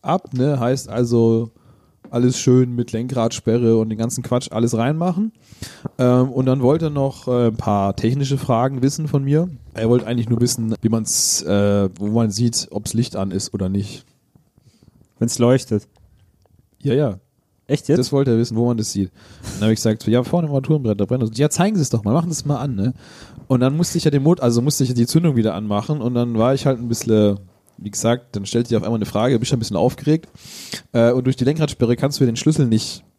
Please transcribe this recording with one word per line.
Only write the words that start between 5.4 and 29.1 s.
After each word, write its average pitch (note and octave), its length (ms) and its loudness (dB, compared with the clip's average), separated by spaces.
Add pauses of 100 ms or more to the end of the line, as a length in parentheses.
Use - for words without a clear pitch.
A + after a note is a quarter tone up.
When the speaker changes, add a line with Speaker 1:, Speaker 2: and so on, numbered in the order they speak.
Speaker 1:
Ähm, B2+ 340 4
und C3 140 0
dann C3 160 2
wollte C#3 260 2
er D3 40 -2
noch, C#3 360 -4
äh, B2 200 2
ein A2+ 100 0
paar G2 380 0
technische C3+ 420 0
Fragen B2+ 460 0
wissen C#3+ 240 -2
von C#3 160 0
mir. D3+ 260 2 (240)
Er A2+ 160 -2
wollte B2 160 4
eigentlich A#2 240 -4
nur A#2 100 0
wissen, A#2 420 0
wie A2 80 0
man's, - 520 -2
äh, G2+ 560 2
wo G2+ 120 -6
man A2+ 200 2
sieht, A#2 400 -2
ob's - 240 -8
Licht A#2 220 -2
an G2 160 -4
ist G2 240 -6
oder F#2+ 140 -4
nicht. G2 360 -6 (1120)
Speaker 2:
Wenn's A#2 200 -2
leuchtet. A#2+ 480 2 (920)
Speaker 1:
Ja, C#3 120 0
ja. B2 260 0 (460)
Speaker 2:
Echt - 220 -2
jetzt? D3 100 4
Speaker 1:
Das B2 140 0
wollte C#3 200 2
er A2+ 60 4
wissen, A2+ 200 -2
wo A#2 100 0
man A#2+ 100 0
das G#2+ 140 -4
sieht. G2 180 -2 (460)
Dann G2 80 -4
hab G#2+ 60 2
ich A2 80 4
gesagt, A2 260 -2
so, G#2+ 80 0
"Ja, A#2+ 120 4
vorne E3 240 0
im D3 60 -4
Armaturenbrett, C3 460 0
da G3 60 2
brennt - 180 -2
das." A2+ 140 -2
"Ja, D3 120 2
zeigen G3+ 280 0
Sie E3+ 40 2
es C3+ 80 -2
doch A2 140 -2
mal, G2+ 100 0
machen E3 160 0
Sie E3 80 -4
es - 80 -10
mal C#3+ 120 0
an", B2+ 180 -6
ne? G#2 180 0 (540)
Und B2 140 2
dann C3+ 160 2
musste F3 200 -2
ich E3 60 -2
ja D#3 80 4
den C#3+ 100 2
Mot-, E3 200 2
also A#2+ 200 2
musste C#3 220 0
ich A#2+ 60 0
ja B2 60 -2
die A#2+ 120 4
Zündung D#3+ 300 2
wieder G#2+ 180 2
anmachen G#2+ 460 -2
und A#2+ 120 -2
dann A#2+ 240 0
war A#2 160 4
ich C3+ 120 -4
halt C3+ 140 2
ein A#2 100 -8
bisschen, G#2+ 500 2 (380)
wie G2+ 120 -10
gesagt, A#2 460 -2
dann G2+ 100 -6
stellte A#2 240 -2
sich A#2 80 2
auf F2+ 60 0
einmal A2+ 140 -2
eine G#2 80 0
Frage, A#2 340 0